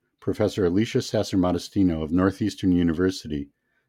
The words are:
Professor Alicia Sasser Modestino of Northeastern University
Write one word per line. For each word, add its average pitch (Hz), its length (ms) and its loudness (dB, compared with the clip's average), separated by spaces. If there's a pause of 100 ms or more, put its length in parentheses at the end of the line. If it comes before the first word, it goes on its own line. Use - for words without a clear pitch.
(200)
Professor 101 440 -2
Alicia 107 380 0
Sasser 104 340 -2
Modestino 90 680 0
of 78 100 -6
Northeastern 95 580 0
University 85 800 0 (380)